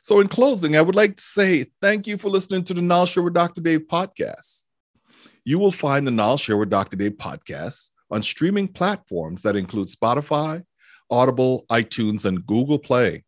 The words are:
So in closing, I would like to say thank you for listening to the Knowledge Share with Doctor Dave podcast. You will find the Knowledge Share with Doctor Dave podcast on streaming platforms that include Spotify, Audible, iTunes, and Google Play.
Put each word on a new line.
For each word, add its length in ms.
So 200
in 80
closing, 460
I 60
would 160
like 200
to 60
say 440
thank 240
you 100
for 140
listening 340
to 100
the 60
Knowledge 300
Share 120
with 120
Doctor 260
Dave 220
podcast. 840
You 140
will 120
find 360
the 40
Knowledge 300
Share 160
with 140
Doctor 260
Dave 220
podcast 720
on 120
streaming 460
platforms 760
that 120
include 340
Spotify, 760
Audible, 600
iTunes, 540
and 220
Google 320
Play. 500